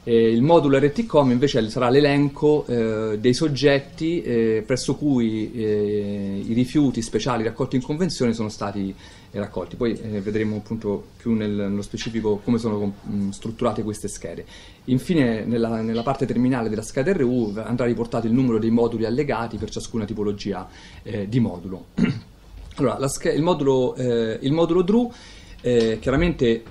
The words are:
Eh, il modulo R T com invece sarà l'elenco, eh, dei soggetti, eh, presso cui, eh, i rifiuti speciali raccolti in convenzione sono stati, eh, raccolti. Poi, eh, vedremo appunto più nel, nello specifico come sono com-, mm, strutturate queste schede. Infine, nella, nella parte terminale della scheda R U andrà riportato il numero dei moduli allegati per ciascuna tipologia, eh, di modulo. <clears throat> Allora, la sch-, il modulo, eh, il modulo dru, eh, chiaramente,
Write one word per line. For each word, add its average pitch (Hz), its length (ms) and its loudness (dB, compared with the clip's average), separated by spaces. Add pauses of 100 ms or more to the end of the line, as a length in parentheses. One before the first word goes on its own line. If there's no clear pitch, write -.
Eh, 113 240 6
il 117 120 4
modulo 147 360 6
R 143 120 4
T 233 160 -2
com 143 240 4
invece 123 400 2
sarà 120 180 0
l'elenco, 143 800 4
eh, 110 520 0
dei 123 140 4
soggetti, 143 920 0
eh, 113 420 2
presso 131 320 -2
cui, 113 580 0
eh, 104 920 -2
i 117 60 -4
rifiuti 127 480 2
speciali 113 420 -2
raccolti - 340 -2
in 127 60 0
convenzione 147 520 -2
sono 110 160 -6
stati, 101 440 -6 (360)
eh, - 80 -8
raccolti. 92 380 -8
Poi, 110 220 -2
eh, 107 220 -6
vedremo 107 360 -2
appunto 104 480 -4 (120)
più 117 180 -2
nel, 107 160 0
nello 101 300 -2
specifico 107 640 -4
come 120 140 2
sono 110 200 -2
com-, 104 140 -2 (160)
mm, 101 220 -2
strutturate 113 520 -4
queste 104 260 -6
schede. 85 360 -12 (400)
Infine, 127 600 0
nella, 113 340 0
nella 113 220 -2
parte 131 240 -2
terminale 120 420 0
della 107 140 -4
scheda 139 300 -2
R 175 100 0
U 120 340 0
andrà 117 300 -2
riportato 117 400 -2
il 110 60 0
numero 120 260 2
dei 113 120 0
moduli 113 360 2
allegati 117 500 -2
per 104 140 -8
ciascuna 110 340 -6
tipologia, 101 640 -4 (340)
eh, 104 260 -6
di 123 120 2
modulo. 92 540 -4
<clears throat> - 380 -2 (440)
Allora, 117 220 0
la 139 100 -2
sch-, 160 240 -2
il 139 100 0
modulo, 135 520 2
eh, 117 480 0
il 139 100 0
modulo 170 300 4
dru, 233 280 4 (520)
eh, 113 380 2
chiaramente, 135 720 2